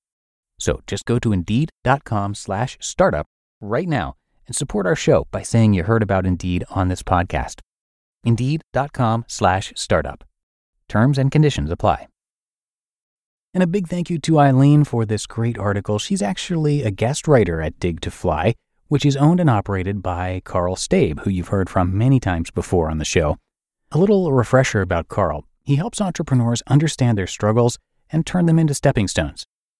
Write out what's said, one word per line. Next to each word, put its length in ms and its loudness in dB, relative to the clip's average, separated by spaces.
So 280 -2
just 180 -8
go 140 0
to 140 -2
indeed 380 -2
dot 200 0
com 300 -6
slash 460 -8
startup 460 -2
right 260 -4
now 300 -4
and 100 -10
support 300 -4
our 100 0
show 340 2
by 120 -8
saying 320 4
you 100 0
heard 180 2
about 240 0
Indeed 440 -2
on 180 -2
this 140 -4
podcast. 580 -2
indeed 380 0
dot 200 -2
com 360 0
slash 480 -2
startup. 480 -2
Terms 300 2
and 120 2
conditions 400 2
apply. 380 -2
And 80 2
a 60 2
big 180 -2
thank 240 -6
you 80 -2
to 220 2
Eileen 420 6
for 220 0
this 220 -4
great 320 -4
article. 420 -2
She's 220 -4
actually 600 -2
a 80 -2
guest 380 -2
writer 320 4
at 180 -6
Dig 220 -2
to 100 -8
Fly, 440 -2
which 200 0
is 100 2
owned 220 4
and 100 2
operated 540 -2
by 420 -6
Carl 300 -2
Stabe, 460 0
who 100 -2
you've 180 -4
heard 220 -2
from 260 0
many 220 4
times 320 -4
before 400 -2
on 80 -4
the 60 -4
show. 340 0
A 60 0
little 340 2
refresher 480 2
about 280 -2
Carl. 360 -2
He 140 0
helps 240 -4
entrepreneurs 640 -2
understand 500 2
their 120 -2
struggles 500 0
and 160 -2
turn 200 0
them 120 4
into 160 2
stepping 320 0
stones. 400 -6